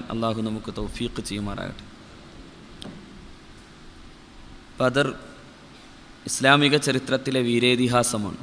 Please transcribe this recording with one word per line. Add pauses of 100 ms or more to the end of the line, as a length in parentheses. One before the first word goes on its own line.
(160)
അല്ലാഹു (100)
നമുക്ക്
തൗഫീഖ്
ചെയ്യുമാറാകട്ടെ. (3000)
ബദർ (1200)
ഇസ്ലാമിക (100)
ചരിത്രത്തിലെ
വീരേതിഹാസമാണ്.